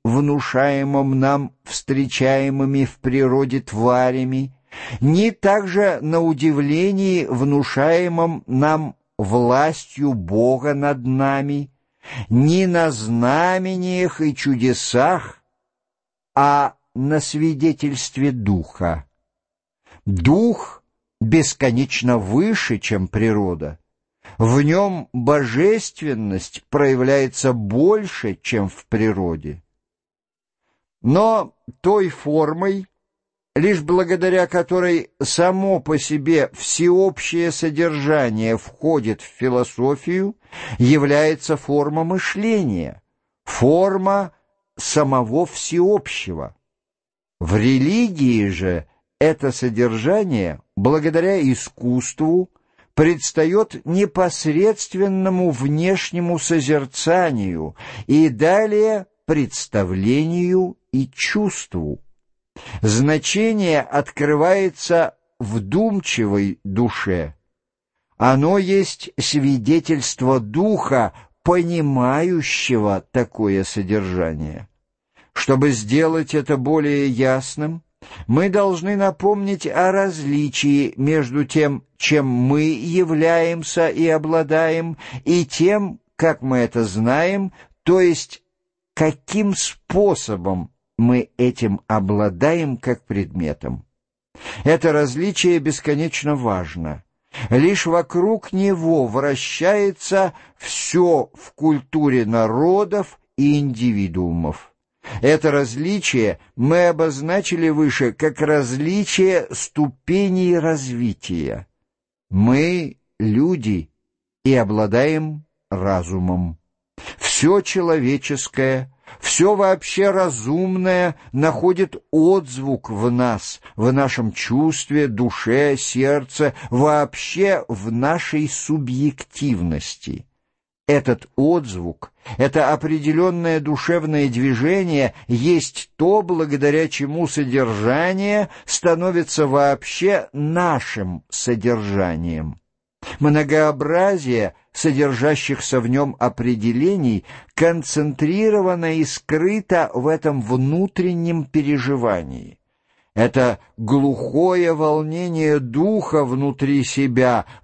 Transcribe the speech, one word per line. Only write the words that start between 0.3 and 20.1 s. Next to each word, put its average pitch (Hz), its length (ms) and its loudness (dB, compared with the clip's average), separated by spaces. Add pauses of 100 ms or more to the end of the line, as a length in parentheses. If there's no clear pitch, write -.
нам 139 360 0 (100)
встречаемыми 135 1200 0
в - 140 -8
природе 135 640 0
тварями, 127 920 0 (460)
ни 175 300 4
также 196 720 0
на 160 180 0
удивлении, 160 1080 0
внушаемом 156 1200 0
нам 151 500 0 (220)
властью 127 960 0
Бога 120 600 0
над 139 320 -2
нами, 139 640 -2 (580)
ни 151 360 4
на 170 260 2
знамениях 180 1300 -2
и 151 140 0
чудесах, 127 1080 0 (920)
а 143 400 4 (200)
на 143 260 0
свидетельстве 147 1120 -2
Духа. 87 720 -2 (1040)
Дух 147 760 0 (380)